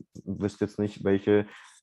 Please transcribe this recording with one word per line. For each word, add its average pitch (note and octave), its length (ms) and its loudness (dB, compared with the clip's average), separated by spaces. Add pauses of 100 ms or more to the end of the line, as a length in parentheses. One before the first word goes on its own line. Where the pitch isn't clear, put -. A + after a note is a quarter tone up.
(240)
wüsste G2 420 -4
jetzt - 120 -10
nicht, G#2 260 -6
welche, G2+ 420 2 (360)